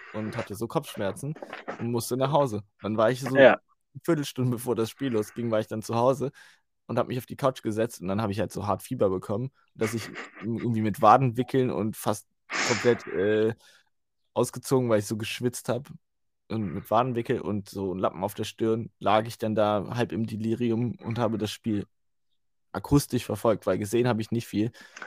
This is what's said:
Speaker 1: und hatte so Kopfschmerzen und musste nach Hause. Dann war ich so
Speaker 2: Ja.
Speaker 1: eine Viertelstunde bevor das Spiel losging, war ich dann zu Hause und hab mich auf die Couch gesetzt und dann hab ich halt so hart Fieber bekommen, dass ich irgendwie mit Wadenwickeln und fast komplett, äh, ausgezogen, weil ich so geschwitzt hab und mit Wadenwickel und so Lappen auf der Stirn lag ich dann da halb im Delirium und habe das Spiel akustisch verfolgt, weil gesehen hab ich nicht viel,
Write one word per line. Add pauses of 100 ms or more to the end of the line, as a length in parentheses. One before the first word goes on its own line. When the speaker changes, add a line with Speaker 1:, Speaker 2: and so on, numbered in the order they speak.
(100)
Speaker 1:
und
hatte
so
Kopfschmerzen (400)
und
musste
nach
Hause. (160)
Dann
war
ich
so
Speaker 2:
Ja. (340)
Speaker 1:
eine
Viertelstunde
bevor
das
Spiel
losging,
war
ich
dann
zu
Hause (540)
und
hab
mich
auf
die
Couch
gesetzt
und
dann
hab
ich
halt
so
hart
Fieber
bekommen, (240)
dass
ich (280)
irgendwie
mit
Wadenwickeln
und
fast (380)
komplett,
äh, (800)
ausgezogen,
weil
ich
so
geschwitzt
hab (600)
und
mit
Wadenwickel
und
so
Lappen
auf
der
Stirn (100)
lag
ich
dann
da (100)
halb
im
Delirium
und
habe
das
Spiel (840)
akustisch
verfolgt,
weil
gesehen
hab
ich
nicht
viel, (340)